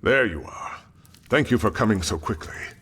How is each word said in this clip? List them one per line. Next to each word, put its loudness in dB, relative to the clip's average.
There 4
you -4
are. -12
Thank 2
you 4
for 2
coming 2
so -4
quickly. -6